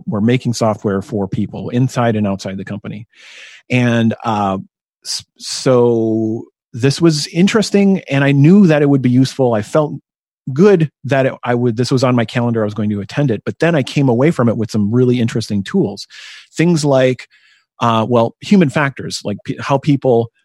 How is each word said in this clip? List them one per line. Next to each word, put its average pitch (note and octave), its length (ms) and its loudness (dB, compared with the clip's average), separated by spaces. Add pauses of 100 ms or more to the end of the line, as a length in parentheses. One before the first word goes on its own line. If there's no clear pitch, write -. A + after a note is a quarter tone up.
we're G#2+ 160 -4
making A#2+ 320 0
software G#2 480 -2
for G2 260 -6
people - 420 -8
inside A#2+ 460 0
and G#2 120 -2
outside G2 300 -6
the G2 80 -10
company." G#2+ 420 -12 (640)
And, A#2 440 2 (100)
uh, G#2 360 -2 (460)
s-, - 200 -10 (120)
so A2+ 1080 0 (280)
this C3+ 280 0
was D#3 260 2
interesting, G3 800 2
and C#3 140 0
I C#3 100 2
knew F3 340 6
that D3+ 140 4
it C#3+ 80 4
would C#3 120 2
be B2+ 80 0
useful. B2+ 440 2
I G#2+ 80 0
felt D#3 320 -2 (600)
good E3+ 380 4 (140)
that C3+ 200 0
it, C3 80 -2 (100)
I B2 120 -2
would, A#2+ 220 -2
this B2+ 140 -2
was B2+ 120 2
on B2 120 2
my A#2 100 0
calendar. A#2+ 360 -2
I G#2+ 40 0
was G#2 100 -6
going G#2+ 140 -4
to G#2 100 -4
attend C3 320 -2
it, G2+ 140 -4
but - 140 -8
then E3+ 140 2
I D3 80 0
came C3+ 280 0
away B2 200 2
from B2 200 0
it G#2+ 80 0
with G#2+ 120 -4
some G#2 240 -2
really B2 260 2
interesting A2 440 -4
tools, G2+ 420 -4 (480)
things D#3+ 320 0
like, C3 420 2 (520)
uh, A2+ 280 0
well, A#2 340 0
human F#3 280 4
factors, C3+ 540 -4
like G#2 220 -6
p-, B2+ 140 -8
how C#3 180 0
people C3 540 0 (140)